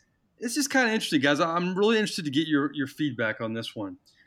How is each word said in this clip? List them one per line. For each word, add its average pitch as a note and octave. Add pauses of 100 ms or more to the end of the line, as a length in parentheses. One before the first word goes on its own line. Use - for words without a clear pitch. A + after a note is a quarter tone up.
(400)
This A#3
is C#4
kinda B3+
interesting, F#3+
guys. C#3+
I, E3
I'm F3+
really G#3+
interested G3
to C#3+
get D#3
your, C#3+
your C#3
feedback A#2
on A2+
this A2+
one. G2 (300)